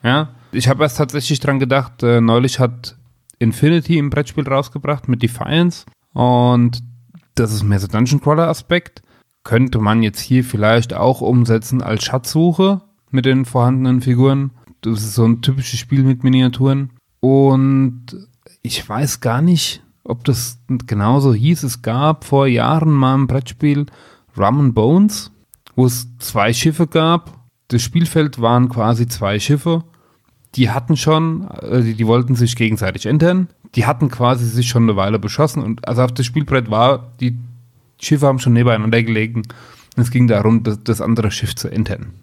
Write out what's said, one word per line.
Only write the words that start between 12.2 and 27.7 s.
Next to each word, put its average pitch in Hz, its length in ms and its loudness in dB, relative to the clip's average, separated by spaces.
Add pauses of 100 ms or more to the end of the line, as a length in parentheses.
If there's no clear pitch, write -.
mit 131 160 -2
den 131 200 2
vorhandenen 127 560 0
Figuren. 131 500 2 (300)
Das 110 180 -2
ist 107 160 -6
so 117 100 4
ein 117 160 2
typisches 131 380 -4
Spiel 135 240 0
mit 131 200 0
Miniaturen. 131 680 2 (300)
Und 135 840 2 (560)
ich - 260 -8
weiß 123 320 -4
gar 123 220 -2
nicht, 170 400 0 (220)
ob - 220 -8
das - 420 -4
genauso 123 680 0
hieß. 143 300 0
Es 123 180 -8
gab 143 420 -2
vor 139 220 2
Jahren 135 460 2
mal 131 240 2
ein 135 100 2
Brettspiel, 139 640 -2 (500)
Rum 107 220 2
and 131 160 2
Bones, 175 560 2 (440)
wo 127 120 4
es - 200 -4 (120)
zwei 110 340 -2
Schiffe 160 320 0
gab. 165 540 0 (300)
Das 117 120 0